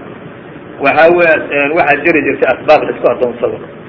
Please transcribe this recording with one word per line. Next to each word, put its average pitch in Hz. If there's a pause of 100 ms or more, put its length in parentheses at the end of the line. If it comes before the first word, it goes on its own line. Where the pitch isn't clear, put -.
(760)
waxaa 143
weeye, 170 (140)
een, 143
waxaa 143
jiri 160
jirtay 127
asbaab 135
la -
isku -
addoonsado. 120 (300)